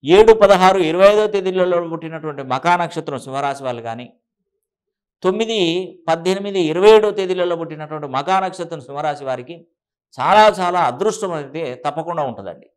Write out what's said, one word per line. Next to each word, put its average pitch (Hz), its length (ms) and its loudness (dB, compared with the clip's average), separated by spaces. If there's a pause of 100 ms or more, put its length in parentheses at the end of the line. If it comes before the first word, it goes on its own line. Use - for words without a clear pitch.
ఏడు 214 280 8
పదహారు 196 460 6
ఇరవై 175 280 4
ఐదో 208 200 4
తేదీలలో 185 600 -2
పుట్టినటువంటి 156 540 -10
మకా 135 320 0
నక్షత్రం 156 440 -6
సింహరాశి 139 440 -8
వాళ్ళు 123 180 -6
కానీ, 117 320 -12 (1080)
తొమ్మిది 220 340 -2 (500)
పద్దెనిమిది 190 520 -2
ఇరవై 175 300 4
ఏడో 214 220 4
తేదీలలో 180 440 -4
పుట్టినటువంటి 156 520 -12
మకా 143 320 -2
నక్షత్రం 170 420 -8
సింహరాశి 139 440 -8
వారికి 131 420 -10 (500)
చాలా 190 300 6
చాలా 180 320 0
అదృష్టం 175 520 -2
అయితే 143 540 -10
తప్పకుండా 156 380 -6
ఉంటుందండి. 101 540 -12